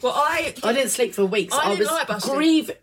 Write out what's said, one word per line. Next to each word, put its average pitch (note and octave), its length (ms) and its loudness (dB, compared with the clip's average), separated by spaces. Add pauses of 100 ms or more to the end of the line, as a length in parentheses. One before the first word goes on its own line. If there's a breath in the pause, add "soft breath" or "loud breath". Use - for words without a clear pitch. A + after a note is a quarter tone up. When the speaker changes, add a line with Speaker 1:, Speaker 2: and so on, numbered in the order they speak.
Speaker 1:
Well, B3 140 0
I D#4 380 0 (100)
Speaker 2:
I A3 80 2
didn't C4 200 0
sleep A#3 220 0
for G3+ 120 2
weeks. F#3+ 280 -2
Speaker 1:
I C4 40 2
Speaker 2:
I D4 140 0
Speaker 1:
didn't F#3+ 80 0
Speaker 2:
was G3+ 100 2
Speaker 1:
like D#4 180 -2
Busted. G#3 240 -4
Speaker 2:
grieving. D#4 500 2